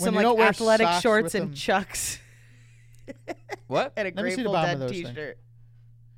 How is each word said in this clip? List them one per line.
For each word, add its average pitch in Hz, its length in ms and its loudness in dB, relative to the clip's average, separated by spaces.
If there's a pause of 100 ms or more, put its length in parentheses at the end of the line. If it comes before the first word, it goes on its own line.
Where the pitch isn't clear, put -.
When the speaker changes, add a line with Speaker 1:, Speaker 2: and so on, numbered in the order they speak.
Speaker 1:
some, 220 60 0
Speaker 2:
you 190 80 2
don't 233 100 4
Speaker 1:
like, 226 60 2
Speaker 2:
wear 220 100 6
Speaker 1:
athletic 220 380 4
Speaker 2:
socks 175 160 2
Speaker 1:
shorts 220 220 4
Speaker 2:
with 165 120 -6
Speaker 1:
and 202 140 -4
Speaker 2:
them. 139 40 -12
Speaker 1:
Chucks. - 640 -2 (880)
<laughs> - 600 -14
Speaker 3:
What? 185 280 -2
Speaker 1:
And 202 120 -4
a 180 60 -10
Speaker 2:
Let 190 100 -6
me 180 80 -2
see 185 40 -4
the 240 120 -4
Speaker 1:
Grateful 202 40 -2
Speaker 2:
bottom 170 220 2
of 139 60 -6
Speaker 1:
Dead 131 80 -4
Speaker 2:
those 196 80 -6
things. 170 120 -8
Speaker 1:
t-shirt. 139 300 -12 (800)